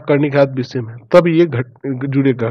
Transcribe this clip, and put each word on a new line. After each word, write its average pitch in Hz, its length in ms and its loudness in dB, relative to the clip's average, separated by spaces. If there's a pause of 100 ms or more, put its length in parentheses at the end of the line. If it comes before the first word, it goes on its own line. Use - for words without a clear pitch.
करनी 147 220 2
घात 139 200 2
भी 131 140 -6
same 120 260 -8
है, 113 60 -16 (160)
तब 175 180 6
ये 165 160 2
घट-, 131 600 -6
जुड़ेगा 135 460 0